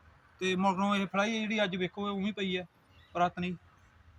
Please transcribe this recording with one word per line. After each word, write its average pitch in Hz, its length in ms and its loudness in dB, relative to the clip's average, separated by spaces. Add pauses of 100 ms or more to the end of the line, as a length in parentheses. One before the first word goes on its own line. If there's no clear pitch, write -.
(400)
ਤੇ 185 160 0
ਮਗਰੋਂ 196 400 2
ਇਹ 196 100 0
ਫਲਾਈ 214 340 0
ਜਿਹੜੀ 214 240 0
ਅੱਜ 190 120 -2
ਵੇਖੋ, 190 320 -4
ਇਹ 202 40 -2
ਉਵੇਂ 202 200 -2
ਪਈ 190 260 -2
ਹੈ 180 80 -6 (460)
ਪੁਰਾਤਨੀ। 175 440 0 (640)